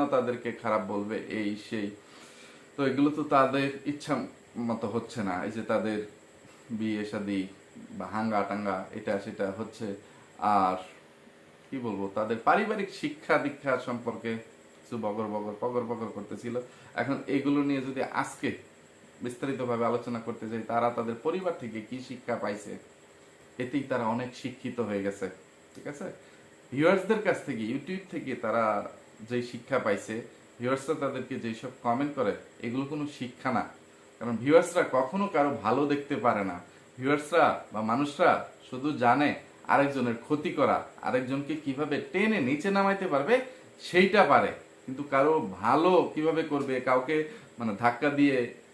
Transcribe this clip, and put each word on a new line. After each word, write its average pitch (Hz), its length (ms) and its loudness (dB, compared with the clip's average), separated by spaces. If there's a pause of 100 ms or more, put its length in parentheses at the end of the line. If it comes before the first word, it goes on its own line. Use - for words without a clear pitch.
(140)
তাদেরকে 120 360 0 (120)
খারাপ 107 220 2 (100)
বলবে, 104 240 -2 (220)
এই 104 100 0 (180)
সেই। 104 220 -4 (840)
তো - 40 -10 (100)
এগুলো 143 280 4
তো 151 60 -2 (120)
তাদের 135 340 4 (220)
ইচ্ছা 147 220 -4 (560)
মতো 110 260 -2
হচ্ছে 117 320 -4
না। 90 80 0 (120)
এই 110 100 -4
যে 113 140 -6
তাদের 107 280 0 (800)
বিয়ে 107 340 0
শাদী 101 300 -2 (560)
বা 95 160 -6
হাঙ্গা 110 360 0
টাঙ্গা, 101 280 -2 (200)
এটা 104 160 -4 (120)
সেটা 101 200 -4 (140)
হচ্ছে। 110 280 -8 (680)
আর 92 220 4 (880)
কি 135 180 -8
বলবো, 98 200 -2 (120)
তাদের 110 200 0 (100)
পারিবারিক 202 420 2 (120)
শিক্ষা 151 340 0 (100)
দীক্ষা 139 280 -2 (140)
সম্পর্কে 117 440 -4 (480)
কিছু - 160 -10 (100)
বগর 107 280 -2
বগর, 104 300 -4
পগর 123 280 0
পগর 110 240 -6
করতেছিল। 107 400 -8 (460)
এখন 135 160 0 (180)
এগুলো 143 240 2 (100)
নিয়ে 139 180 2
যদি 131 140 -4 (200)
আজকে - 280 -4 (760)
বিস্তারিতভাবে 123 680 -2
আলোচনা 120 380 -2
করতে 113 240 -8
যাই, 113 200 -4
তারা 117 160 2 (100)
তাদের 113 180 -2 (100)
পরিবার 180 360 0
থেকে 110 180 -6 (100)
কি 127 80 -8 (120)
শিক্ষা 120 340 -4
পাইছে, 101 300 -6 (880)
এতেই 131 280 -2
তারা 117 220 0
অনেক 123 160 -4 (120)
শিক্ষিত 120 360 -8 (100)
হয়ে 101 180 -2
গেছে, 98 200 -4 (480)
ঠিক - 200 -16
আছে? 185 140 -10 (640)
ভিউয়ার্সদের 185 540 4
কাছ 170 120 2 (100)
থেকে, 117 240 -4
YouTube 185 420 -4
থেকে 131 180 -6 (120)
তারা 113 200 2 (680)
যেই 120 220 0
শিক্ষা 127 340 -4
পাইছে, 107 300 -2 (440)
ভিউয়ার্সরা 135 440 -2
তাদেরকে 127 400 -4
যেই 113 180 -4
সব - 120 -10 (120)
কমেন্ট 131 320 2
করে, 98 160 2 (320)
এগুলো 127 260 -2
কোনো 151 120 -4 (140)
শিক্ষা - 400 -6
না। 90 60 0 (580)
কারণ 117 120 -2 (100)
ভিউয়ার্সরা 165 400 6 (140)
কখনো 190 280 2 (100)
কারো 143 160 4 (120)
ভালো 120 180 4 (120)
দেখতে 143 220 -2 (100)
পারে 107 260 4
না। 87 60 -8 (400)
ভিউয়ার্সরা 147 480 4 (280)
বা 107 80 -2 (100)
মানুষরা 143 400 4 (380)
শুধু 131 200 -4 (140)
জানে 131 260 6 (440)
আরেকজনের 131 520 2
ক্ষতি 151 340 0
করা, 107 180 4 (300)
আরেকজনকে 131 460 -2 (120)
কিভাবে 143 300 -2 (180)
টেনে 214 260 2 (100)
নিচে 147 280 0
নামাইতে 196 360 2
পারবে 143 220 4 (540)
সেইটা 196 320 6 (100)
পারে, 104 200 6 (320)
কিন্তু 131 180 -8 (120)
কারো 143 200 6 (280)
ভালো 147 300 6 (220)
কিভাবে 156 280 2 (100)
করবে, 131 240 0 (140)
কাউকে 127 260 2 (440)
মানে 113 120 0 (120)
ধাক্কা 120 260 4 (100)
দিয়ে 143 180 6 (360)